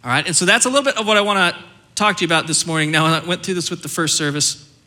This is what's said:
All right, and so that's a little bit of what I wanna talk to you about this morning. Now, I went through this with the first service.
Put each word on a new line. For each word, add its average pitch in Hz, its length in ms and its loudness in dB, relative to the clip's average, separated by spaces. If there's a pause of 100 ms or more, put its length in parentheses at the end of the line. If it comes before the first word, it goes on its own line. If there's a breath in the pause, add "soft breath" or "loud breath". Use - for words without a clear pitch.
All 127 60 -6
right, 147 160 2
and 175 100 -2
so 180 80 0
that's 226 220 4
a - 20 2
little 269 160 2
bit 269 120 0
of 220 100 -4
what 214 100 4
I 202 60 6
wanna 196 340 2 (380)
talk 208 240 0
to - 40 -6
you 170 40 0
about 160 200 0
this 160 200 -2
morning. 156 240 -2
Now, 160 160 2
I 160 180 0
went 175 180 -4
through 190 120 -4
this 175 160 -4
with 170 120 -8
the 156 60 -12
first 160 280 -2
service. 147 520 -4 (180)